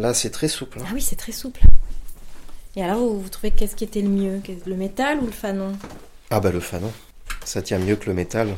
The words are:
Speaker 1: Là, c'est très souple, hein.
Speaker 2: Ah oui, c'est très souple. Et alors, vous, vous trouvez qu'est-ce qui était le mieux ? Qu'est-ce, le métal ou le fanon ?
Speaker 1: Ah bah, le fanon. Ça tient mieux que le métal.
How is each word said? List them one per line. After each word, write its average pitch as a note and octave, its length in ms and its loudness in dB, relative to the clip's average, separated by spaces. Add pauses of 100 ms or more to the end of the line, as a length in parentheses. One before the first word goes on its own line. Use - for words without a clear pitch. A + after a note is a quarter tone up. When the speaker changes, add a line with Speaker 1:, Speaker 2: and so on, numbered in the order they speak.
Speaker 1:
Là, A#2+ 100 -2
c'est - 160 -4
très D#3 200 -6
souple, - 320 -10
hein. B2+ 60 -12
Speaker 2:
Ah F3+ 60 -10
oui, C4 80 -6
c'est - 160 0
très - 160 -12
souple. - 280 -14 (1160)
Et G3 80 -6
alors, G3 140 -4
vous, A3 240 -4
vous F#3+ 80 -14
trouvez - 200 -4
qu'est-ce G#3 240 6
qui - 100 -6
était G#3 180 -6
le G3+ 80 -2
mieux ? G3 340 -4
Qu'est-ce, F3+ 240 -14
le F#3 80 -6
métal B3+ 440 -4
ou B3 60 -4
le G#3 60 -10
fanon ? G3 400 -8 (580)
Speaker 1:
Ah G#2+ 100 0
bah, F#2+ 120 0
le F2 80 -4
fanon. F#2+ 320 -10 (520)
Ça - 180 -8
tient G2 160 -6
mieux G2 180 -2
que - 100 -14
le G2 80 -4
métal. G#2 440 -4